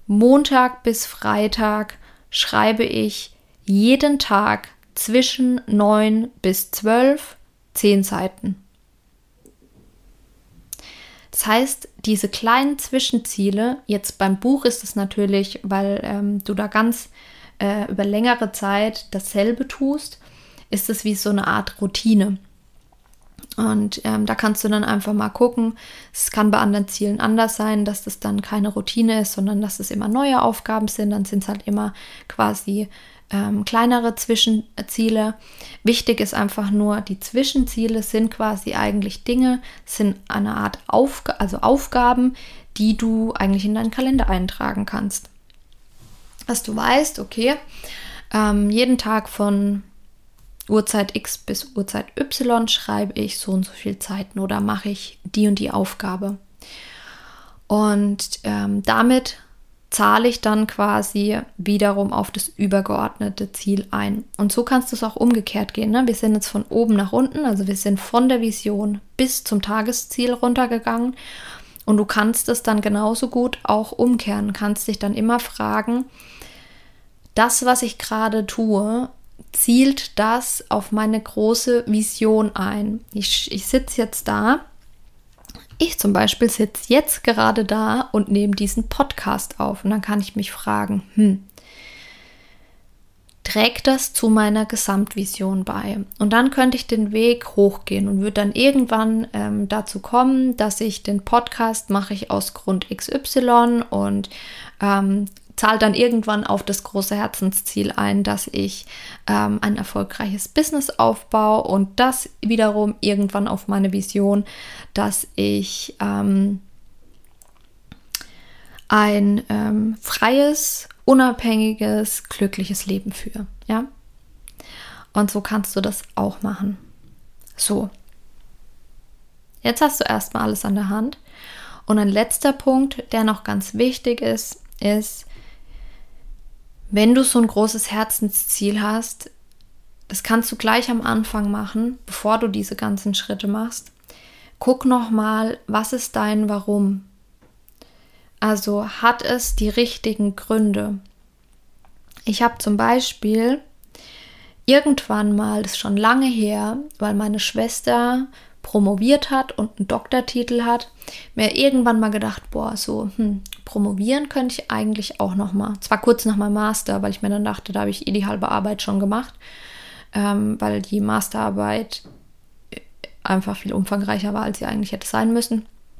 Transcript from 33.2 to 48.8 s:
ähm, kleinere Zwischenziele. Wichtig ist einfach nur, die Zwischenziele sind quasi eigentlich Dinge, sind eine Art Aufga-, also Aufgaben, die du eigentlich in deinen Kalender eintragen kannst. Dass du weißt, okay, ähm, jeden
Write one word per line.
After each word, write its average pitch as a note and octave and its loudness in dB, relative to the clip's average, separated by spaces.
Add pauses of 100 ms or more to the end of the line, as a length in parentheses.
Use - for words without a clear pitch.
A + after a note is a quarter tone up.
ähm, G3+ -2
kleinere A#3 2
Zwischenziele. A3 0 (500)
Wichtig A#3 2
ist G3+ -2
einfach G3+ -2
nur, G#3 2
die G3 -8
Zwischenziele A3+ 0
sind A3 0
quasi G#3+ -4
eigentlich G3+ -2
Dinge, B3+ 2 (240)
sind G3+ 0 (100)
eine G#3 -2
Art G#3 -4
Aufga-, - 0
also G3 -2
Aufgaben, B3 2 (420)
die G#3+ 2
du A3+ 0
eigentlich G3 2
in G#3+ 0
deinen A3 -2
Kalender C4 2
eintragen F#3+ -2
kannst. G#3 -6 (1160)
Dass A#3+ -4
du G#3+ -8
weißt, C4 2
okay, B3 0 (760)
ähm, G#3 2
jeden B3 4